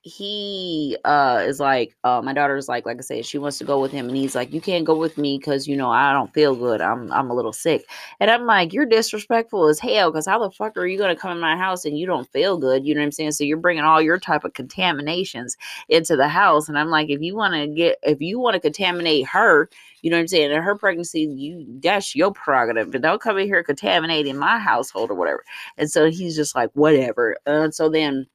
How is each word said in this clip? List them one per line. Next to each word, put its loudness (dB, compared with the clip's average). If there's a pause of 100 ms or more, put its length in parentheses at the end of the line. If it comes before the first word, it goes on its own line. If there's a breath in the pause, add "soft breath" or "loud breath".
he, -6
uh, 4
is -2
like, 0 (120)
uh, 2
my -4
daughter 0
is -6
like, -4
like -6
I -14
said, -8
she -8
wants -6
to -10
go 0
with -2
him. -6
And -4
he's -2
like, -4
"You -6
can't -2
go 4
with -2
me -2
'cause, -4
you -2
know, 0
I 4
don't -2
feel 4
good. -2
I'm, -2
I'm 0
a -2
little -2
sick." -2 (360 loud breath)
And 4
I'm 2
like, 4
"You're 0
disrespectful 2
as 4
hell 2
'cause -4
how 2
the -2
fuck -8
are -4
you -4
gonna 0
come -8
in -8
my 0
house -4
and -4
you -4
don't -4
feel 2
good?" 2
You 0
know 0
what 0
I'm -2
saying? -4
So -4
you're 0
bringing 0
all 6
your 2
type -2
of -8
contaminations -4 (320 loud breath)
into 4
the 4
house. 4
And -2
I'm -2
like, 0
"If -2
you -6
wanna -2
get, 0
if 0
you -4
wanna 0
contaminate 0
her, 4 (320 loud breath)
you -2
know 2
what 2
I'm -2
saying, 2
in 2
her 0
pregnancy, -2
you, -8 (180)
that's 0
your 4
prerogative. 0
But -4
don't 2
come -2
in 0
here 0
contaminating 0
my 2
household -2
or -2
whatever." -2 (340 loud breath)
And -2
so 4
he's -4
just -2
like, 0
"Whatever." 2 (100)
And 0
so 2
then 0